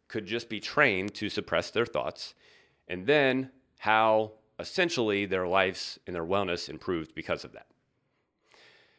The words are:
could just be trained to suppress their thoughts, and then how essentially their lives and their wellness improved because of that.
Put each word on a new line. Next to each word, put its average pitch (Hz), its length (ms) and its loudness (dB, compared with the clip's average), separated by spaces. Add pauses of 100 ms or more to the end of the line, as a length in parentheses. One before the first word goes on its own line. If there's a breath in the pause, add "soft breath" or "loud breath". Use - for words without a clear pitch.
could 107 180 -6
just 107 240 -6
be 104 100 -6
trained 104 540 2
to 104 160 -6
suppress 87 400 -2
their 113 160 0
thoughts, - 480 -6 (540 soft breath)
and 90 180 -8
then 131 460 2 (280)
how 110 520 4 (280)
essentially 107 680 0
their 92 220 0
lives 92 600 0
and 90 80 -6
their 82 100 -4
wellness 92 440 0
improved 80 440 -4
because 80 300 -4
of - 100 -16
that. - 140 -20 (1300 soft breath)